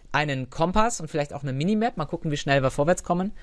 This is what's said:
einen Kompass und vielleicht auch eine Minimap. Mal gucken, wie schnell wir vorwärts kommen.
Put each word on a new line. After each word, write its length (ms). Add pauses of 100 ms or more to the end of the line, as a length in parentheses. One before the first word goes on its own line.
(120)
einen 380
Kompass 500
und 80
vielleicht 240
auch 120
eine 80
Minimap. 440
Mal 80
gucken, 280
wie 40
schnell 280
wir 80
vorwärts 320
kommen. 280 (100)